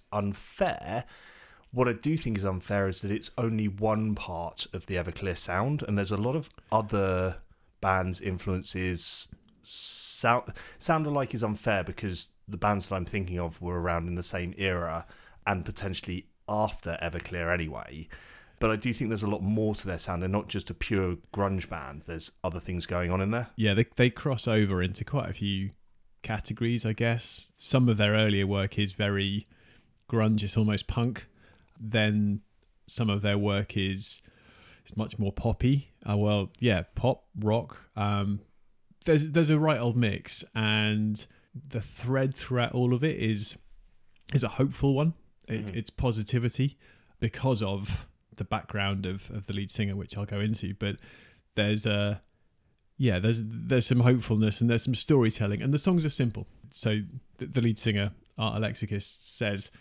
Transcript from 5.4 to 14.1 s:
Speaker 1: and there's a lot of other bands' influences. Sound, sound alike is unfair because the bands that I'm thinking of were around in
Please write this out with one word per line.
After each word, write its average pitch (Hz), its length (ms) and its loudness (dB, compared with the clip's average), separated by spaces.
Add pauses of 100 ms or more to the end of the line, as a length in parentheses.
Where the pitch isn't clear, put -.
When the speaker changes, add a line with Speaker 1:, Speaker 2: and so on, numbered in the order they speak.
Speaker 1:
and 101 160 0
there's 101 140 0
a 101 40 0
lot 120 200 0
of 147 120 -6 (220)
other 95 680 2 (420)
bands' 92 400 0
influences. 92 1080 -4 (380)
Sound, - 880 -2 (260)
sound 160 280 0
alike 143 280 -2
is 113 80 -2
unfair 104 400 0
because 90 460 -6 (180)
the 101 100 -10
bands 101 320 0
that 98 60 -4
I'm 90 100 -2
thinking 90 360 -4
of 82 200 -6
were 87 200 -4
around 85 280 0
in 90 60 -4